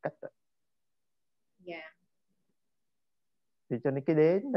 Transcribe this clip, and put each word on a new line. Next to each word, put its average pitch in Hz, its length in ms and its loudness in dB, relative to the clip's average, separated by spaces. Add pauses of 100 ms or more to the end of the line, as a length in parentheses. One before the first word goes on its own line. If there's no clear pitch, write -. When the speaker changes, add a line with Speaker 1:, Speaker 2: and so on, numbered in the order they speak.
Speaker 1:
cách - 200 -6
ạ. - 80 -14 (1300)
Speaker 2:
Dạ. 165 360 -14 (1700)
Speaker 1:
Thì 127 140 -2
cho 139 80 0
nên 135 120 -4
cái 165 120 2
đến, 180 420 4